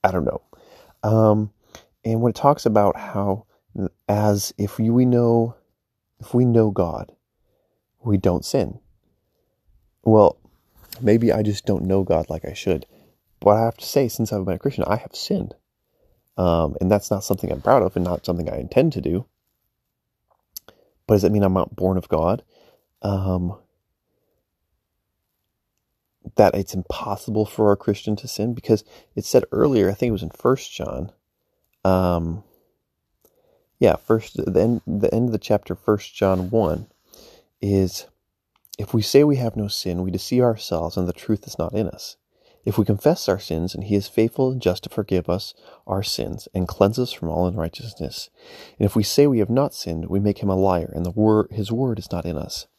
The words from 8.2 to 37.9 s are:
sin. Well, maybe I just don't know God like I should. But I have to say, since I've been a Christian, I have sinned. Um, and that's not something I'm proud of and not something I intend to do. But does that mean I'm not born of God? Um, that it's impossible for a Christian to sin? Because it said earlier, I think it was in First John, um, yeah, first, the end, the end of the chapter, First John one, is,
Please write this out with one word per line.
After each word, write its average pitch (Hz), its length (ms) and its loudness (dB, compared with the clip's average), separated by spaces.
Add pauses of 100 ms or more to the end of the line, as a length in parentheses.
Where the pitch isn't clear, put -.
sin. 110 340 -2 (1200)
Well, 107 340 6 (640)
maybe 113 320 4
I 110 100 2
just 104 220 -2
don't 92 220 -2
know 95 160 2
God 80 260 0
like 80 160 -8
I - 80 -10
should. 78 320 -4 (540)
But 101 120 4
I 107 100 4
have 113 180 -2
to - 80 -16
say, 139 220 2
since 110 260 -4
I've 98 100 -4
been 90 120 -2
a - 20 -10
Christian, 135 280 -4
I 104 100 0
have - 180 -12
sinned. - 400 -6 (840)
Um, 82 440 2
and 92 100 0
that's 101 200 0
not 98 140 -2
something - 260 -2
I'm - 120 -6
proud 120 200 4
of 92 140 -2
and 90 80 -2
not 87 220 -4
something 85 240 -4
I 78 80 -6
intend 135 360 0
to 92 60 -6
do. 87 260 -4 (1800)
But 110 80 4
does 98 80 4
that 101 100 4
mean 104 100 2
I'm 92 120 2
not - 220 -2
born 95 200 0
of 90 120 -4
God? 87 340 0 (600)
Um, 95 560 -2 (2750)
that 101 180 6
it's 95 200 -4
impossible 104 720 -4
for 104 260 2
a 98 40 4
Christian 107 400 -4
to - 120 -14
sin? 113 240 -4
Because - 320 0 (300)
it - 100 -8
said - 280 4
earlier, 113 380 2
I 98 40 -4
think 123 140 -2
it 113 40 0
was 95 100 -4
in 80 80 -8
First - 420 -2
John, - 400 -8 (720)
um, 90 600 2 (1300)
yeah, 98 180 4
first, - 400 -2
the 92 240 0
end, 117 260 0
the - 280 0
end 120 140 2
of 113 40 -2
the 104 60 -4
chapter, - 360 -2
First - 400 -2
John 92 360 0
one, 107 360 0 (760)
is, 98 460 0 (720)